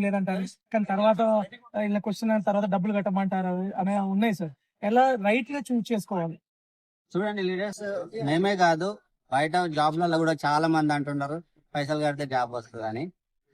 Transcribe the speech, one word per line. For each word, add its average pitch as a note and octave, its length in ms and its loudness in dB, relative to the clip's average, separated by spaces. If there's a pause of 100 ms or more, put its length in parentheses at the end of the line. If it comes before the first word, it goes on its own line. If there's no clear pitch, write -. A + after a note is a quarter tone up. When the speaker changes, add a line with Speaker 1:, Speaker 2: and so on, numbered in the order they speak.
Speaker 1:
లేదంటారు, F#3+ 400 0 (260)
కానీ G#3+ 220 2
తర్వాత, G#3 280 4 (540)
ఆ, G#3 140 -2
ఇలా G#3 160 0
క్వశ్చన్ A3 280 -2
అయిన G#3+ 140 2
తర్వాత G#3 280 2
డబ్బులు G3 220 0
కట్టమంటారు F#3+ 540 0 (300)
అనే F#3+ 140 0 (180)
ఉన్నాయి G#3 260 2
సార్. D#3+ 140 -6 (360)
ఎలా B3 140 6 (240)
రైట్ A#3 280 0
గా C#4+ 120 -4
చూస్ A#3+ 240 0
చేసుకోవాలి? F3 460 -4 (720)
Speaker 2:
చూడండి G#3 380 -2
లీడర్స్, F#3+ 340 -6 (460)
మేమే F3+ 240 2 (100)
కాదు, E3+ 260 4 (420)
బయట D3+ 220 0 (240)
జాబ్లలో D#3+ 460 2
కూడా D#3+ 120 2 (100)
చాలా D3+ 320 2
మంది D3+ 200 2
అంటున్నారు C#3+ 400 -4 (380)
పైసలు D3+ 320 -2
కడితే C#3+ 260 -4
జాబ్ B2 260 0
వస్తుందని. A2 460 -8 (480)